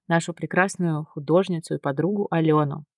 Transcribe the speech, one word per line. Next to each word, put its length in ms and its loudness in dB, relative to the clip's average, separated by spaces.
нашу 260 0
прекрасную 720 -2
художницу 680 0
и 40 -6
подругу 520 -2
Алёну. 520 2